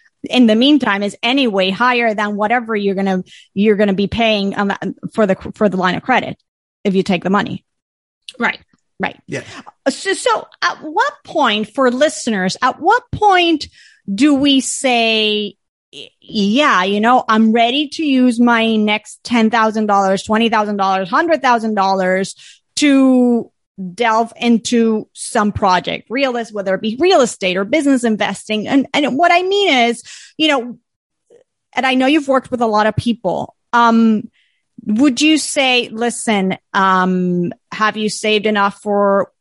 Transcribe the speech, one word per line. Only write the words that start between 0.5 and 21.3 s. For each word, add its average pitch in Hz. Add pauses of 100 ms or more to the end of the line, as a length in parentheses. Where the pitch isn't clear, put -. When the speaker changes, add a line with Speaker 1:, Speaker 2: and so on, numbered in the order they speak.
Speaker 1:
meantime 226
is 202
anyway 233
higher 233
than 208
whatever 220
you're 196
gonna, 190 (300)
you're 208
gonna 202
be 196
paying 208
on 202
the, - (180)
for 214
the, 190 (180)
for 208
the 180
line 180
of 151
credit - (420)
if 190
you 190
take 180
the -
money. 190 (760)
Speaker 2:
Right. 226 (400)
Speaker 1:
Right. -
Speaker 3:
Yeah. 139 (460)
Speaker 1:
So, 381
so - (160)
at -
what 403 (100)
point, 214
for 262
listeners, 233
at 247
what 403
point 349 (440)
do 262
we 269
say, 220 (360)
"Y-, 135 (120)
yeah, 208
you 202
know, 240
I'm 220
ready 240
to -
use 254
my 226
next 214
ten 226
thousand 220
dollars, 196
twenty 220
thousand 208
dollars, 190
hundred 311